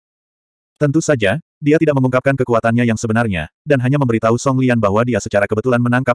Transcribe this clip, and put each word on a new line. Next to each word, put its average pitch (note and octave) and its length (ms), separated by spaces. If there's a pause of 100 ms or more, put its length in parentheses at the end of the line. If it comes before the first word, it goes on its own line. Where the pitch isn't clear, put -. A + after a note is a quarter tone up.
(760)
Tentu D3 240
saja, A#2+ 400 (160)
dia D3+ 240
tidak D3+ 160
mengungkapkan C3 400
kekuatannya A#2 480
yang A2+ 160
sebenarnya, A2 480 (160)
dan C#3 160
hanya B2+ 160
memberitahu A2+ 400
Song C3 240
Lian B2+ 160
bahwa G#2 240
dia A#2+ 160
secara G2+ 320
kebetulan A#2+ 320
menangkap B2 340